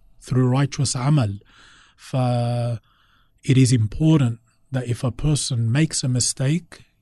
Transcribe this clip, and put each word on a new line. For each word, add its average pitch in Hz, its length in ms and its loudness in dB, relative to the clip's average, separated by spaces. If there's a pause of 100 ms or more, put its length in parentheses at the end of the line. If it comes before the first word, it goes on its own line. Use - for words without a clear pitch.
(200)
through 127 280 0
righteous 135 460 0
amal. 131 360 0 (680)
For 120 840 -4 (640)
it 131 140 2
is 127 140 6
important 131 680 2 (300)
that 127 180 -4
if 120 160 -6
a 123 60 -2
person 120 600 -2
makes 151 340 0
a 139 40 -2
mistake, 131 760 -2 (180)